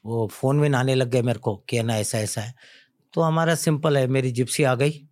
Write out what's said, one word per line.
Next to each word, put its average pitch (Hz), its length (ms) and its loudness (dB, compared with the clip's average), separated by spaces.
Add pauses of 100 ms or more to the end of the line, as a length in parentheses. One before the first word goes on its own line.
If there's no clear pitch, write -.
वो 113 220 -2
फोन 135 280 0
में 147 140 2
आने 131 260 2
लग 127 140 0
गए 123 120 2
मेरे 117 180 0
को 107 160 -4 (140)
कि 117 140 -2
ना 113 120 0
ऐसा, 107 220 -2
ऐसा 107 240 -4
है। 117 140 -10 (580)
तो 165 80 0
हमारा 165 340 2
simple 151 420 0
है, 131 100 2
मेरी 131 240 0
जिप्सी 120 320 -2
आ 127 120 2
गई। 147 360 -2